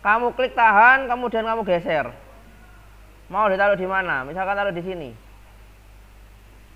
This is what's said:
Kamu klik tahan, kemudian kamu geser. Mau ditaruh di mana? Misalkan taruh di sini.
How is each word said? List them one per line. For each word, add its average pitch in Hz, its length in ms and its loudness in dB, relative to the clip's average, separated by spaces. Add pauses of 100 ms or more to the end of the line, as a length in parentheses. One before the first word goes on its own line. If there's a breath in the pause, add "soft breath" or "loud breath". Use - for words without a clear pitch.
Kamu 233 320 0
klik 254 160 -2
tahan, 240 560 6
kemudian 240 320 -4
kamu 226 240 -4
geser. 160 480 -2 (1120)
Mau 202 240 0
ditaruh 196 240 2
di 185 160 -4
mana? 180 320 -2
Misalkan 180 320 -6
taruh 202 160 -4
di 175 160 -6
sini. 175 240 -10 (1700)